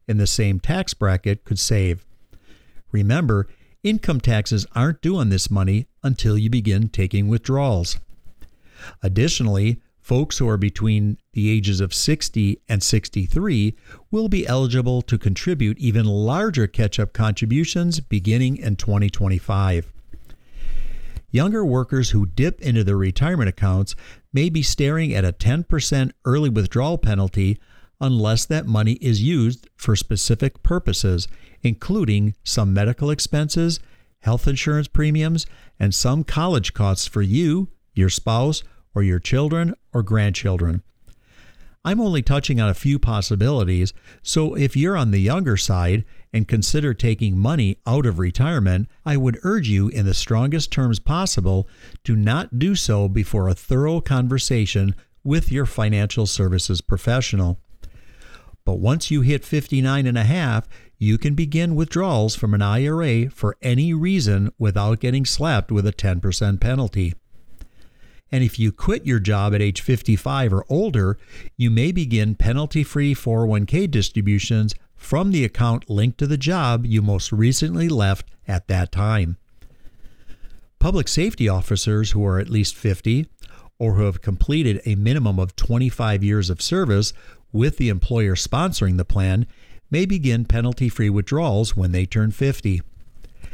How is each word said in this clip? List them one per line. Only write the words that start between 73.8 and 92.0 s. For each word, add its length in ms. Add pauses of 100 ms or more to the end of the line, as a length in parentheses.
distributions 880 (220)
from 360
the 120
account 460
linked 280
to 80
the 120
job 480
you 160
most 280
recently 600
left 400 (180)
at 200
that 220
time. 460 (1400)
Public 300
safety 380
officers 640
who 120
are 140
at 100
least 260
fifty 540 (500)
or 160
who 100
have 180
completed 640
a 80
minimum 440
of 160
twenty-five 720
years 240
of 140
service 500 (400)
with 240
the 140
employer 440
sponsoring 640
the 80
plan 420 (440)
may 160
begin 400
penalty-free 640
withdrawals 640
when 160
they 140